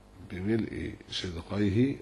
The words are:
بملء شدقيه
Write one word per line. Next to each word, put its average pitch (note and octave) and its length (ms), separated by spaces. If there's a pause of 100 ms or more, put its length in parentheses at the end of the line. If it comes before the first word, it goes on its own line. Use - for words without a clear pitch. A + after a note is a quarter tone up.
(320)
بملء F#2+ 640 (140)
شدقيه G2+ 920